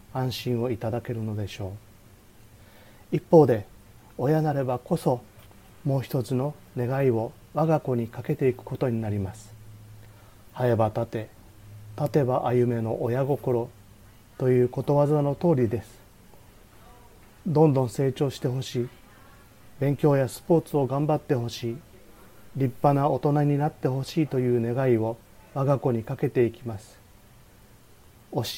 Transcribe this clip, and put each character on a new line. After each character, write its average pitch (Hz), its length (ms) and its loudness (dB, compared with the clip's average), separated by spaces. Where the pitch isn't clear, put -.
安 131 200 -4
心 120 320 -4
を 127 80 -2
い 107 60 -4
た 113 120 -6
だ 117 120 -4
け - 120 -8
る 113 80 -6
の 110 160 -6
で 104 100 -4
し - 140 -14
ょ 95 120 -8
う。 - 20 2
一 - 140 -6
方 160 160 8
で、 113 220 0
親 156 240 2
な 151 120 0
れ 135 100 -2
ば 123 160 -2
こ - 180 -2
そ、 131 240 0
も 139 140 0
う - 20 -2
一 123 220 -4
つ 135 100 -6
の 135 220 -2
願 131 300 -2
い 131 60 6
を 113 200 -2
我 156 140 0
が 156 120 2
子 131 160 -2
に 117 120 -2
か - 160 -12
け 151 120 -2
て 139 140 0
い 123 60 0
く - 80 -16
こ - 120 -10
と 135 140 -2
に 117 100 -2
な 110 80 -4
り 104 120 -2
ま 95 160 -6
す。 - 180 -20
「は 127 120 -2
や 117 100 4
ば 110 140 4
た 117 160 -4
て、 110 240 -8
た 147 140 -2
て 151 140 2
ば 127 240 0
歩 120 260 2
め 117 80 -2
の 110 220 -4
親 123 200 0
心」 131 460 -2
と 131 100 2
い 127 140 6
う 123 40 4
こ 127 140 -6
と 143 140 0
わ 143 100 4
ざ 147 160 2
の 143 140 0
通 170 180 2
り 123 160 2
で 117 140 -4
す。 - 160 -20
ど 156 220 6
ん 147 80 4
ど 131 80 2
ん 120 80 -2
成 135 200 0
長 139 200 -2
し - 80 -14
て - 80 -2
ほ 127 160 -4
し - 180 -4
い、 123 80 -6
勉 139 160 0
強 143 220 4
や 135 100 2
ス - 140 -12
ポ 170 160 4
ー 156 80 0
ツ - 100 -6
を 139 120 2
頑 139 180 -2
張 151 120 2
っ - 20 -10
て 147 160 -2
ほ 117 140 -2
し 117 240 -8
い、 127 40 -10
立 131 260 0
派 143 180 4
な 143 80 2
大 139 120 0
人 147 240 2
に 143 160 2
な 147 80 0
っ 156 40 -2
て - 160 -4
ほ 131 160 -2
し 160 200 -2
い 143 40 0
と 135 120 -2
い 123 180 2
う 117 180 -2
願 131 160 2
い 117 60 6
を 110 180 -2
我 139 100 -2
が 139 140 2
子 131 140 0
に 113 120 -2
か 139 140 -8
け 147 100 -2
て 123 160 2
い 113 80 2
き 117 140 -18
ま 110 140 -8
す。 - 180 -20
教 135 80 -2